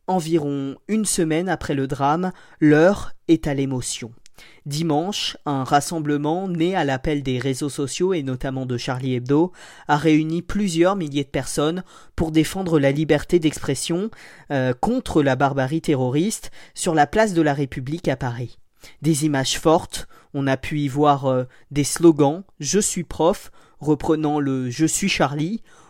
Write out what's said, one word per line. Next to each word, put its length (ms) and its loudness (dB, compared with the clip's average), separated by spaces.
environ 680 -2
une 180 0
semaine 440 -2
après 240 -4
le 140 -2
drame, 440 -2
l'heure 540 4
est 200 2
à 80 -2
l'émotion. 560 -4
Dimanche, 680 -2
un 160 -2
rassemblement 840 0
né 280 0
à 80 0
l'appel 400 -2
des 160 -2
réseaux 300 -2
sociaux 440 -2
et 80 -2
notamment 460 -4
de 100 -2
Charlie 380 -4
Hebdo 360 2
a 100 2
réuni 460 2
plusieurs 520 0
milliers 280 -4
de 60 -8
personnes 540 -2
pour 160 -2
défendre 460 2
la 140 4
liberté 480 2
d'expression, 720 -2
euh, 280 0
contre 440 0
la 120 2
barbarie 460 0
terroriste 680 -2
sur 180 -2
la 140 4
place 260 2
de 80 2
la 140 4
République 520 -6
à 80 0
Paris. 440 -8
Des 240 2
images 320 0
fortes, 500 2
on 100 -2
a 100 2
pu 260 -6
y 60 0
voir, 380 2
euh, 200 0
des 120 0
slogans « 600 4
Je 200 0
suis 240 -2
prof », 480 0
reprenant 600 0
le « 300 -2
Je 160 0
suis 240 0
Charlie » 540 -2